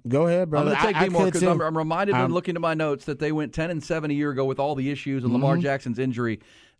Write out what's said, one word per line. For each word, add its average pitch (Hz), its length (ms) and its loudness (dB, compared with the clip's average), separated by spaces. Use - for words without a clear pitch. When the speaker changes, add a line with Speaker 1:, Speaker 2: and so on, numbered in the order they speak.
Speaker 1:
Go 143 180 2
ahead, 175 220 2
brother. 147 220 0
Speaker 2:
I'm 208 60 2
gonna - 100 2
take 196 100 2
Speaker 1:
I, 156 40 4
I - 80 4
Speaker 2:
Baltimore 180 180 2
Speaker 1:
could 180 80 2
Speaker 2:
'cause 175 80 2
Speaker 1:
too. 180 80 4
Speaker 2:
I'm, 175 100 2
I'm 160 160 -2
reminded 165 380 0
Speaker 1:
I'm 127 80 2
Speaker 2:
when 131 100 0
looking 175 220 -2
at 170 80 -6
my 165 100 0
notes 156 320 -2
that 143 140 -6
they 151 120 0
went 151 220 -2
ten 160 180 -4
and 160 140 -6
seven 156 260 -2
a 143 40 0
year 147 160 0
ago 135 160 0
with 135 120 -2
all 143 160 0
the 135 160 -2
issues 135 320 -4
and 123 120 2
Lamar 139 220 2
Speaker 1:
Mm-hmm. 170 80 0
Speaker 2:
Jackson's 135 340 -2
injury. 120 420 -2